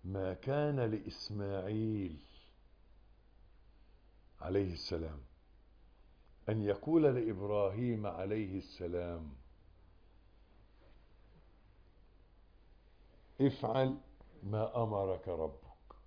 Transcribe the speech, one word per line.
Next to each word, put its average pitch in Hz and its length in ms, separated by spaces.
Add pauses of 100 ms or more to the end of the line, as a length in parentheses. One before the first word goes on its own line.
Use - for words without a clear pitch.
ما 92 300
كان 143 460
لإسماعيل 104 1400 (2250)
عليه 95 320
السلام 80 460 (1300)
أن 110 140
يقول 151 400
لإبراهيم 107 1000
عليه 98 520
السلام: 87 760 (4000)
"افعل 131 560 (460)
ما 110 400
أمرك 98 440
ربك. - 680 (120)